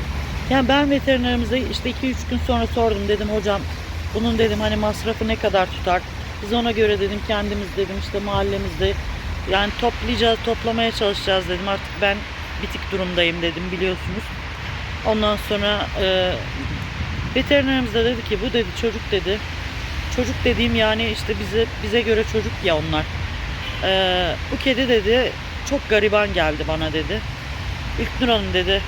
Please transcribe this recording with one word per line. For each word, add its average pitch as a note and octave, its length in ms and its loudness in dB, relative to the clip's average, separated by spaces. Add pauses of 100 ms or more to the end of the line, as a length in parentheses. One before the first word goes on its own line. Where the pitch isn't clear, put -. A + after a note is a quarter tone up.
(500)
Yani C4 180 4
ben C#4 240 6
veterinerimize B3 680 2
işte - 300 -2
iki B3+ 220 -2
üç A#3+ 60 -2 (120)
gün B3 180 0
sonra A3+ 200 2
sordum. G#3+ 400 2
Dedim G#3 220 0
hocam G#3 320 0 (520)
bunun A3+ 240 2
dedim G#3 220 4
hani G#3+ 160 2
masrafı G#3+ 520 0
ne A3 80 0
kadar G3 360 4
tutar? - 300 0 (420)
Biz G#3 100 -2
ona A#3 180 2
göre G#3 280 4
dedim G3+ 280 -2
kendimiz G#3 400 -2 (100)
dedim F#3+ 180 0 (100)
işte G3+ 140 -4
mahallemizde G3 760 0 (580)
yani G3+ 200 2 (100)
toplayacağız, A#3 640 2
toplamaya A3+ 460 0
çalışacağız G3 580 0
dedim. F3+ 180 -2
Artık - 340 -4
ben G3+ 160 4 (460)
bitik - 180 -6 (100)
durumdayım F3 500 -2
dedim E3+ 300 -4
biliyorsunuz. F#3 520 -4 (840)
Ondan G#3 300 2 (120)
sonra, G3+ 360 0 (160)
e, F#3 300 2 (1040)
veterinerimiz C4 580 2
de A3+ 120 4
dedi A#3 200 0
ki G#3 160 0
bu A#3 120 -2
dedi A3+ 140 2 (140)
çocuk A3+ 200 0 (100)
dedi. G3 280 0 (760)
Çocuk B3+ 200 0 (100)
dediğim A#3 300 4
yani A3 340 2
işte G#3 300 -2
bize, G#3 260 0 (180)
bize A3 180 2
göre A3 220 4 (100)
çocuk A3 180 0 (120)
ya E3+ 140 4
onlar. D#3 260 0 (800)
E, F#3 520 2 (160)
bu C4+ 60 -2
kedi B3+ 320 2
dedi A3+ 420 4 (380)
çok C#4 200 0
gariban G#3 440 4
geldi D#3 340 2
bana D#3+ 260 0
dedi. D#3+ 260 -2 (840)
"İlknur A#3 280 0
Hanım" G3+ 240 2
dedi, F#3 340 2